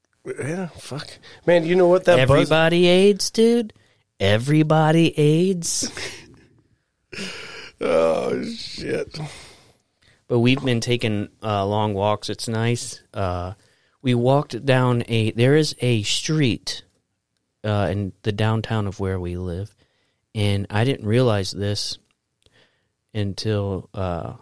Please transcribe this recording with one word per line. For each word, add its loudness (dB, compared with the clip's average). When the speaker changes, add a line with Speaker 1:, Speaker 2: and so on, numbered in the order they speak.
Speaker 1:
Yeah, -6
fuck. -12
Man, 4
you 2
know 6
what? 4
That 6
buzz 6
Speaker 2:
Everybody 4
aids, 4
dude. 2
Everybody 2
aids. 0
Speaker 1:
<laughs> -18
Oh, 0
shit. -8
Speaker 2:
But 0
we've 2
been 0
taking, -2
uh, -2
long -2
walks. -2
It's -10
nice. -4
Uh, -6
we 0
walked 0
down 2
a, 0
there 4
is 0
a 0
street, -2
uh, 0
in -4
the -2
downtown -2
of -8
where -2
we -6
live. -8
And 0
I 0
didn't -2
realize 2
this -6
until, -4
uh, -6